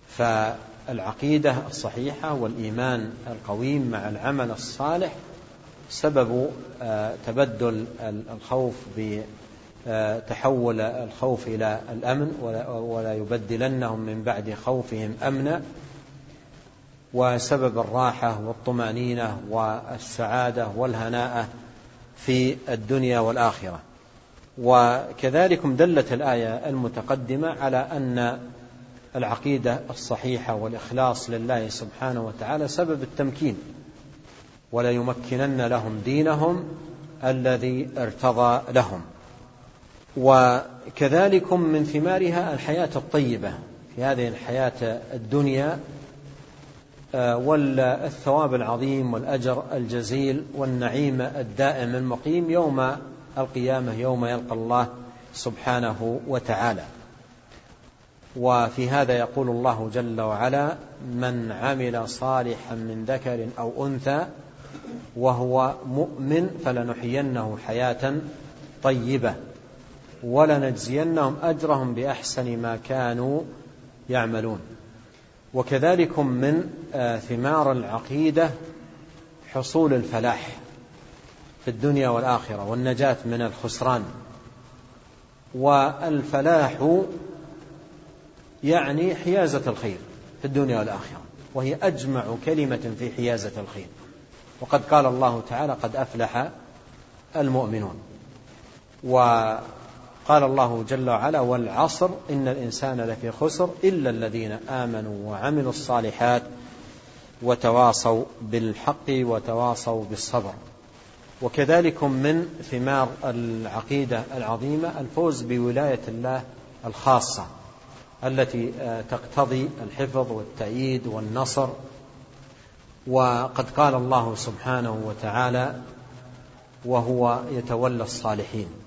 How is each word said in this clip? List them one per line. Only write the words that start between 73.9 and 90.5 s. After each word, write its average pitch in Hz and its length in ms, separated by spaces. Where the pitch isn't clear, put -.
يعملون". 113 480
وكذلك 156 640
من، 143 520
آه، 120 240
ثمار 135 540
العقيدة 143 800
حصول 143 460
الفلاح 117 540
في 123 60
الدنيا 131 380
والآخرة 113 600
والنجاة 127 560
من 117 180
الخسران. 117 600
والفلاح 143 1200
يعني 156 500
حيازة 170 520
الخير 104 300
في - 40
الدنيا 135 340